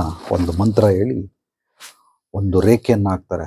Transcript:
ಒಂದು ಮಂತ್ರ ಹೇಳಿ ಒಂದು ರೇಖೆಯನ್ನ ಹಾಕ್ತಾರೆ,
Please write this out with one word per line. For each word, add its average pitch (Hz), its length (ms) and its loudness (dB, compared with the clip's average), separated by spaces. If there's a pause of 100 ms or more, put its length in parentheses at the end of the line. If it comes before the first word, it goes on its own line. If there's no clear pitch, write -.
(320)
ಒಂದು 87 200 -2
ಮಂತ್ರ 104 340 2
ಹೇಳಿ 101 480 -2 (1000)
ಒಂದು 95 260 0
ರೇಖೆಯನ್ನ 104 500 2
ಹಾಕ್ತಾರೆ, 90 380 -6